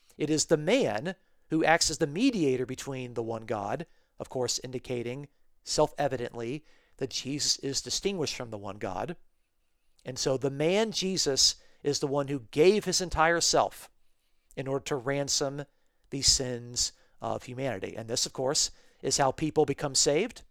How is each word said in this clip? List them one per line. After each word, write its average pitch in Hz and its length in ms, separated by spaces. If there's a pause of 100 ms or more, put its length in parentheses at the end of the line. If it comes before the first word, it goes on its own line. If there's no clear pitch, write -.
(180)
It 147 120
is 156 160
the 165 120
man 156 580 (340)
who 160 160
acts 160 240
as 156 80
the 160 100
mediator 147 600
between 127 480
the 120 80
one 113 220
God, 110 420 (320)
of 135 100
course 123 340
indicating 127 640 (360)
self-evidently 135 1000 (340)
that 131 120
Jesus - 480
is 139 240
distinguished 190 540
from 120 160
the 107 60
one 101 200
God. 104 400 (880)
And 127 140
so 135 180
the 135 140
man 185 400
Jesus 151 640 (260)
is 143 180
the 151 80
one 139 200
who 139 240
gave 185 340
his 180 160
entire 165 400
self - 480 (640)
in 135 120
order 135 180
to 147 100
ransom 139 680 (460)
the 139 100
sins 120 720 (280)
of 110 220
humanity. 120 540
And 113 100
this, 117 180
of - 80
course, 139 380 (300)
is 135 160
how 135 140
people 156 340
become 139 300
saved. 165 560